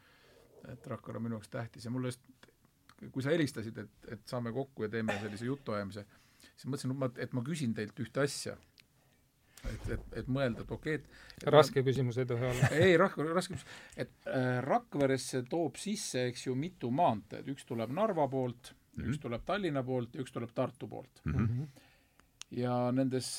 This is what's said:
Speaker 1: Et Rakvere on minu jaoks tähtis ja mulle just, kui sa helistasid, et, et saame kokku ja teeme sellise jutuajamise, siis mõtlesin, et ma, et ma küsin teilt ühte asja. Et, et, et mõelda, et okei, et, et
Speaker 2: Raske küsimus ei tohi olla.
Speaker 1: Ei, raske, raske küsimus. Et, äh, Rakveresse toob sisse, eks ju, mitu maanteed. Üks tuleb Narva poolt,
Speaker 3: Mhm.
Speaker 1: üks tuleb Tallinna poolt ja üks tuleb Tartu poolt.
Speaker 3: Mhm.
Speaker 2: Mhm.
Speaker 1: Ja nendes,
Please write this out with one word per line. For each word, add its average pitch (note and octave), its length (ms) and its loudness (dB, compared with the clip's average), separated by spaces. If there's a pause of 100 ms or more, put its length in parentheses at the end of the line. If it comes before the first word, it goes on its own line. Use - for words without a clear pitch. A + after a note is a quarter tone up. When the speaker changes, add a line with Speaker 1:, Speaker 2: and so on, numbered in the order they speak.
(680)
Speaker 1:
Et B2+ 180 -16
Rakvere A#2 320 -8
on A2 40 -4
minu A#2 140 -4
jaoks G#2 120 -12
tähtis A#2 360 -10
ja A#2 60 -6
mulle B2+ 180 -2
just, - 160 -8 (880)
kui C3 100 -4
sa C3+ 80 0
helistasid, A#2 480 0
et, G#2+ 140 -12 (160)
et A#2 180 -12
saame A#2+ 260 -6
kokku C3 300 -6
ja G#2+ 60 -2
teeme A2 320 -2
sellise G#2 240 -8
jutuajamise, G#2 640 -6 (500)
siis - 100 -14
mõtlesin, C3 240 -4
et C3+ 80 -4
ma, C3 200 0
et C3+ 140 -6
ma B2+ 100 -2
küsin C3+ 320 -2
teilt G#2+ 260 -6
ühte C3 240 0
asja. G#2+ 320 -4 (1000)
Et, - 340 -8
et, - 120 -6 (120)
et A#2 120 -8
mõelda, B2+ 360 0
et - 80 -12
okei, D3 220 -4
et, C#3+ 140 -8 (260)
et - 180 -2
Speaker 2:
Raske C#3+ 320 10
küsimus B2 320 2
ei B2+ 80 0
tohi B2 240 0
olla. B2 220 4
Speaker 1:
Ei, F3 260 8
raske, F3+ 320 4
raske F3+ 260 -2
küsimus. - 120 -10 (280)
Et, - 160 -6 (120)
äh, B2+ 420 2
Rakveresse C3+ 840 2
toob E3 260 0
sisse, G3+ 500 -2
eks B2 200 -4
ju, C3 100 0
mitu D3 340 -4
maanteed. B2 560 2
Üks C3+ 220 -8
tuleb A#2 240 -2
Narva F3 360 2
poolt, B2+ 440 -2 (160)
Speaker 3:
Mhm. - 180 -8
Speaker 1:
üks C#3+ 140 -2
tuleb A#2 240 -6
Tallinna E3 400 0
poolt B2 320 -2
ja - 40 -6
üks B2+ 120 -6
tuleb A#2 200 -6
Tartu B2 360 -4
poolt. - 340 -14
Speaker 3:
Mhm. D#2+ 200 0
Speaker 2:
Mhm. A#2+ 200 0 (880)
Speaker 1:
Ja B2 400 0
nendes, B2+ 380 0 (100)